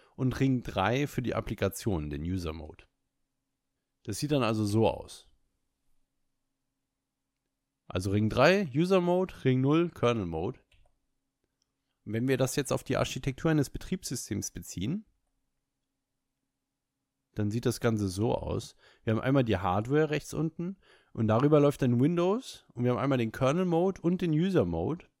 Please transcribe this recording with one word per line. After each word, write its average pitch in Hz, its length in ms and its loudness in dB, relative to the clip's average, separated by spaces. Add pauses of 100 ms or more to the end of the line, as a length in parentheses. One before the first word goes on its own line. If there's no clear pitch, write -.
(140)
und 127 240 -2
Ring 131 240 2
drei 117 440 0
für - 160 -4
die 113 120 -2
Applikation, 95 760 -2
den 73 120 -6
User 85 300 -4
Mode. 76 320 -14 (1200)
Das 104 140 -8
sieht 147 140 -2
dann 135 100 4
also 110 220 2
so 104 240 4
aus. - 400 -6 (2500)
Also 92 220 -2
Ring 107 180 2
drei, 151 460 4
User 180 260 2
Mode, 180 340 0 (100)
Ring 127 160 4
null, 160 300 2
Kernel 113 360 0
Mode. 82 340 -6 (1400)
Und 107 80 -8
wenn 117 160 -2
wir 131 80 2
das 131 180 0
jetzt 139 180 -2
auf 135 120 -2
die - 120 -2
Architektur - 540 -2
eines 151 200 2
Betriebssystems - 800 -6
beziehen, 135 540 -6 (2250)
dann 104 160 -2
sieht 120 160 -4
das 117 140 0
Ganze 107 280 0
so 104 260 0
aus. - 420 -6 (280)
Wir 113 100 0
haben 113 60 0
einmal 131 240 2
die 104 140 0
Hardware 113 520 0
rechts - 240 -6
unten 170 420 -6 (360)
und 113 160 0
darüber 143 320 4
läuft 143 220 2
dann 120 180 4
Windows 175 720 0
und 120 100 -4
wir 123 60 4
haben 120 80 0
einmal 135 200 2
den 113 140 -2
Kernel 147 320 0
Mode 180 360 0
und 175 220 0
den 165 100 0
User 165 320 2
Mode. 87 420 -2 (140)